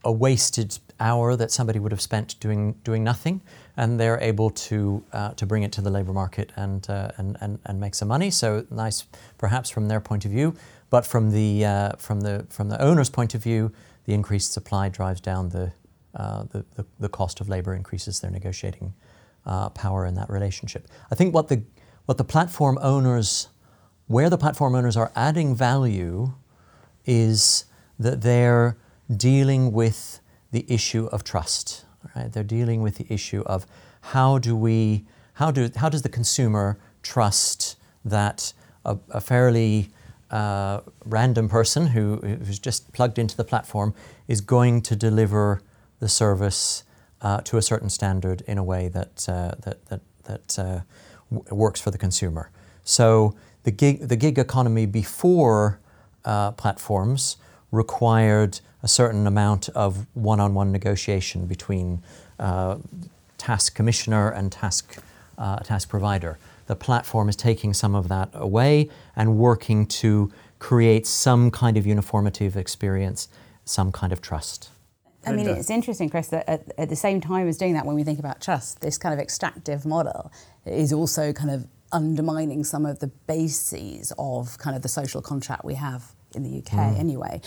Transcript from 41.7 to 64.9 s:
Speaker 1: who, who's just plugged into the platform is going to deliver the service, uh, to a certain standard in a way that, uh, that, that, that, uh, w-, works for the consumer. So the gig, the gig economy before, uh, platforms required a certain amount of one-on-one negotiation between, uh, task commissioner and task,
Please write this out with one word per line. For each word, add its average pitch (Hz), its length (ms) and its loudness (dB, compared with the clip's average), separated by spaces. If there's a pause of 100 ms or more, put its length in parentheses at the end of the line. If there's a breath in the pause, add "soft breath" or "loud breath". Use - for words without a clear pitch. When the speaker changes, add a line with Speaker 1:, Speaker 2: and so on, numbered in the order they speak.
Speaker 1:
who, 107 300 2
who's 101 420 -6
just - 340 -6
plugged 123 240 2
into 113 180 -2
the 117 80 -2
platform 107 520 -2 (320 loud breath)
is 107 140 0
going 120 420 4
to - 120 -2
deliver 107 640 2 (380 soft breath)
the 107 100 -2
service, 101 760 0 (400 soft breath)
uh, 101 180 0
to - 160 -2
a 104 60 2
certain 107 260 -2
standard 92 520 -2
in 101 180 -4
a 95 40 -2
way 90 260 -2
that, - 380 -8
uh, 90 260 -4 (100)
that, - 240 -10
that, 95 140 -10 (240)
that, - 340 -8
uh, 92 200 -4 (520 loud breath)
w-, - 240 -6
works 107 260 2
for - 80 -2
the 98 80 -2
consumer. 90 540 -4 (320 soft breath)
So 110 520 6 (280 loud breath)
the 117 80 2
gig, 139 360 2
the 120 80 2
gig 139 220 2
economy 123 480 2
before, 110 920 4 (460 soft breath)
uh, 104 260 0
platforms 104 840 -2 (340 soft breath)
required 110 880 4 (220 soft breath)
a 120 60 -4
certain 107 400 4
amount 101 420 2
of 98 440 -2
one-on-one 101 580 2
negotiation 98 760 -2
between, 90 560 -4 (380 loud breath)
uh, 92 380 -2 (600)
task - 380 -2
commissioner 110 540 2
and 98 240 -4
task, - 500 -6 (340 loud breath)